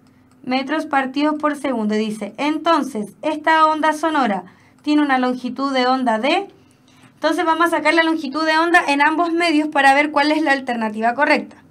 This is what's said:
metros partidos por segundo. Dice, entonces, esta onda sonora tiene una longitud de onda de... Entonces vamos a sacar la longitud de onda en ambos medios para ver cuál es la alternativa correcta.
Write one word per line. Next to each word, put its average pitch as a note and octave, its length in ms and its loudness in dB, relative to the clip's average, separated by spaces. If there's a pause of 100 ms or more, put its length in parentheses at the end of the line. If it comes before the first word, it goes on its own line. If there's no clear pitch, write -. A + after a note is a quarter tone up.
(420)
metros C4+ 420 -4
partidos C#4+ 560 -2
por D4+ 160 -2
segundo. A3+ 380 -2
Dice, G#3+ 440 -4
entonces, D4+ 840 -2
esta D#4 440 0
onda D#4 260 0
sonora D4+ 520 -2 (380)
tiene D4+ 180 2
una C#4 180 2
longitud B3+ 540 -4
de B3+ 140 2
onda B3+ 320 2
de... E4+ 300 -2 (680)
Entonces D#4+ 300 -2
vamos D#4+ 220 2
a E4+ 40 0
sacar D#4+ 240 0
la E4 80 4
longitud D#4+ 420 -2
de D#4 140 2
onda E4+ 300 4
en C#4 120 2
ambos D#4+ 320 2
medios D#4+ 360 0
para C4+ 260 4
ver D4 160 2
cuál D4 220 2
es D#4 100 0
la C#4+ 100 2
alternativa A#3 640 -2
correcta. D4 420 -2 (140)